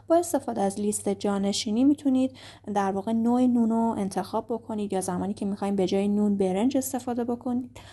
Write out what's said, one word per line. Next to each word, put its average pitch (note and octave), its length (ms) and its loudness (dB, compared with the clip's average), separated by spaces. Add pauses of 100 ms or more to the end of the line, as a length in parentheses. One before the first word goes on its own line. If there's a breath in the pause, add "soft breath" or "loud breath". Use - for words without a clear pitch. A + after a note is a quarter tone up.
با E4 80 6
استفاده C4+ 440 0
از G3 200 0
لیست G#3 280 -2
جانشینی G3+ 760 0
می‌تونید C4 520 2 (380 loud breath)
در G3 180 2
واقع G3 200 -2
نوع A#3 340 2
نون A#3+ 240 4
رو A3+ 280 2
انتخاب G3 500 -4
بکنید A3 440 -6
یا F#3+ 80 0
زمانی F#3 340 -2
که - 120 -6
می‌خواین G3+ 300 -2
به F#3+ 100 2
جای G3 220 2
نون G#3 280 2
برنج G3 400 2
استفاده B3 480 -4
بکنید. A#3+ 460 -4 (220 loud breath)